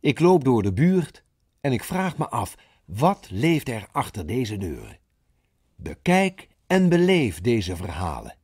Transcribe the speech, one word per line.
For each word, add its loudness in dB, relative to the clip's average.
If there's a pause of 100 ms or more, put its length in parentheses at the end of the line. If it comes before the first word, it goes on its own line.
Ik 0
loop 6
door 4
de 0
buurt 0 (360)
en -2
ik -4
vraag -4
me -4
af: -6 (300)
wat 0
leeft 0
er -8
achter -6
deze -4
deuren? -10 (760)
Bekijk -2 (180)
en 4
beleef 2
deze 0
verhalen. -8